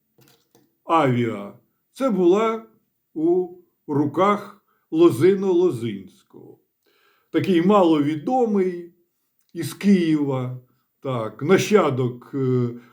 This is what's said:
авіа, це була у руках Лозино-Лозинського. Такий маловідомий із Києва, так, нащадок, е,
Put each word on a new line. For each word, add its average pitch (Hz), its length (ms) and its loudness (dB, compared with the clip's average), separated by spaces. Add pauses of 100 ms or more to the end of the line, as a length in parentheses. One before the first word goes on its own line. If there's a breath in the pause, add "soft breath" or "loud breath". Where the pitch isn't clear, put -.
(840)
авіа, 120 680 -2 (400)
це 262 180 -2
була 208 520 2 (520)
у 175 340 0 (380)
руках 156 720 -2 (320)
Лозино-Лозинського. 165 1700 0 (720)
Такий 165 320 0
маловідомий 175 1300 0 (640)
із 160 200 -10
Києва, 147 840 0 (420)
так, 117 400 -8
нащадок, 147 920 0
е, 127 340 0 (240 loud breath)